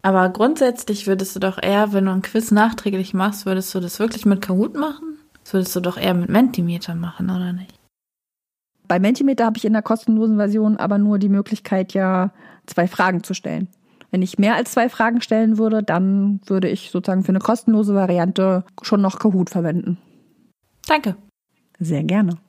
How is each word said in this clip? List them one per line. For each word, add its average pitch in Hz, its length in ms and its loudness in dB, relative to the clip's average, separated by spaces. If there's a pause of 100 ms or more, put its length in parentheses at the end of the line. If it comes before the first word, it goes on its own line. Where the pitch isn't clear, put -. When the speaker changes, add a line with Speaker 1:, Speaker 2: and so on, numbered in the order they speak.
Speaker 1:
Aber 190 260 4
grundsätzlich 240 760 0
würdest 196 280 -2
du 190 60 -8
doch 190 200 -2
eher, 202 340 2
wenn 196 100 2
du 190 80 0
ein 190 80 0
Quiz 220 300 -4
nachträglich 208 640 0
machst, 202 320 -2
würdest 190 280 -4
du 185 60 -2
das 175 180 -8
wirklich 226 280 -2
mit 202 160 2
Kahoot 202 340 -2
machen? 302 400 -6 (260)
Das - 120 -10
würdest 185 200 -2
du 180 60 -2
doch 180 160 -4
eher 185 180 0
mit 175 140 -2
Mentimeter 175 680 0
machen, 170 360 -6
oder 180 240 -4
nicht? 185 200 -14 (1120)
Speaker 2:
Bei 180 140 0
Mentimeter 240 460 2
habe 220 100 0
ich - 80 -6
in 214 80 2
der 214 100 2
kostenlosen 220 540 2
Version 208 400 2
aber 202 220 0
nur 208 200 2
die 196 120 2
Möglichkeit, 196 640 -2
ja, 190 360 0 (360)
zwei 175 200 0
Fragen 185 380 0
zu - 80 -10
stellen. - 360 -6 (420)
Wenn 185 120 0
ich 180 160 -4
mehr 202 160 4
als - 180 -4
zwei 247 180 2
Fragen 233 320 0
stellen 220 340 2
würde, 220 260 2
dann 196 640 2
würde 190 240 0
ich - 220 -6
sozusagen 190 340 -2
für - 60 0
eine 190 100 2
kostenlose 214 540 2
Variante 185 680 2 (180)
schon 208 180 0
noch 190 180 0
Kahoot 185 300 2
verwenden. 170 480 -2 (880)
Speaker 1:
Danke. 294 300 0 (640)
Speaker 2:
Sehr 160 240 -2
gerne. 175 340 0 (100)